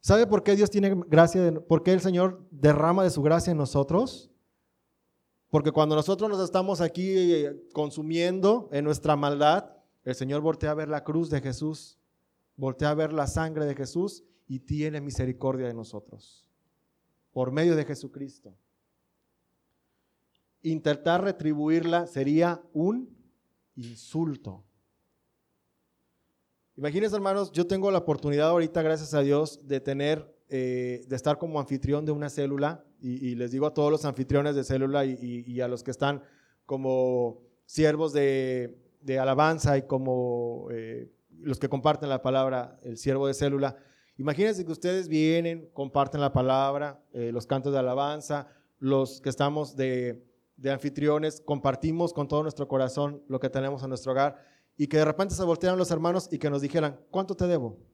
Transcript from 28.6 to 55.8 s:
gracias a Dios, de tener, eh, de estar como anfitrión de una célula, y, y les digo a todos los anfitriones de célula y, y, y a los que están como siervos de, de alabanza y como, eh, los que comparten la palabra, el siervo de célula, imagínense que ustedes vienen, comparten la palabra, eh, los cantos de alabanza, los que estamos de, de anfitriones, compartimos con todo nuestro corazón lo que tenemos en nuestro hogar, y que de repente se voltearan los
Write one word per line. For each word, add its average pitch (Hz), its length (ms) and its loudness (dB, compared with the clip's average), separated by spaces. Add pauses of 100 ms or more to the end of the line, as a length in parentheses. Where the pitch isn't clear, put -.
gracias 156 320 -2
a 147 80 2
Dios, 143 460 0
de 135 120 -2
tener, 143 560 -2 (140)
eh, 127 580 -4
de 131 80 -4
estar 147 220 0
como 156 220 -6
anfitrión 139 440 -2
de 151 80 -4
una 147 200 -4
célula, 143 520 -4 (160)
y, 127 280 -6
y 123 80 -4
les 120 160 -4
digo 135 160 0
a 147 80 -4
todos 147 160 2
los 151 140 0
anfitriones 139 500 0
de 135 80 -2
célula 135 420 0
y, 131 60 -2 (100)
y, 120 300 -10
y 123 100 -4
a 123 60 -2
los 120 160 -6
que 135 80 -8
están 139 320 -2 (420)
como 127 760 0 (240)
siervos 156 440 2
de, 135 640 0 (260)
de 131 180 -2
alabanza 143 580 2
y 135 60 0
como, 123 880 -4
eh, 117 420 -12 (280)
los 135 180 -4
que 135 100 -4
comparten 139 400 0
la 131 140 -2
palabra, 131 580 -2
el 117 160 -12
siervo 135 300 0
de 131 80 0
célula, 139 420 -2 (400)
imagínense 175 480 -2
que 165 60 -8
ustedes 180 360 -2
vienen, 160 680 0
comparten 139 480 -2
la 139 120 2
palabra, 139 680 0 (100)
eh, 120 180 -4
los 117 140 -6
cantos 135 260 -2
de 139 60 0
alabanza, 139 680 -2 (320)
los 135 420 0
que 139 80 -4
estamos 143 460 -2
de, 127 500 -4 (320)
de 135 140 -4
anfitriones, 147 680 -2
compartimos 156 760 -2
con 143 140 -4
todo 147 140 0
nuestro 143 260 -6
corazón 143 600 -2
lo 131 120 -4
que 135 120 -4
tenemos 135 320 -4
en 135 60 -8
nuestro 131 240 -6
hogar, 139 380 0 (240)
y 147 120 -2
que 151 100 2
de 156 80 6
repente 180 300 0
se 185 80 -2
voltearan 180 340 2
los 175 140 2